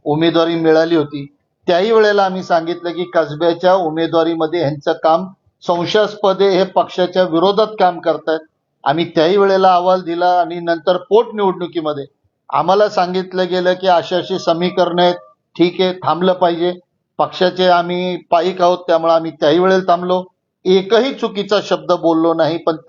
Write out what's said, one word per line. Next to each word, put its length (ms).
उमेदवारी 520
मिळाली 400
होती, 400
त्याही 240
वेळेला 320
आम्ही 200
सांगितलं 480
की 120
कसब्याच्या 720
उमेदवारीमध्ये 840
ह्यांचं 340
काम 340
संशयास्पद 720
आहे, 100
हे 140
पक्षाच्या 600
विरोधात 440
काम 200
करतायत. 400
आम्ही 320
त्याही 220
वेळेला 360
अहवाल 280
दिला 260
आणि 280
नंतर 420
पोटनिवडणुकीमध्ये 1080
आम्हाला 400
सांगितलं 580
गेलं 260
की 140
अशी 280
अशी 240
समीकरणं 640
आहेत, 120
ठीक 240
आहे, 120
थांबलं 400
पाहिजे. 400
पक्षाचे 500
आम्ही 500
पाईक 440
आहोत, 160
त्यामुळे 360
आम्ही 180
त्याही 280
वेळेला 320
थांबलो, 320
एकही 480
चुकीचा 500
शब्द 280
बोललो 420
नाही. 240
पण 180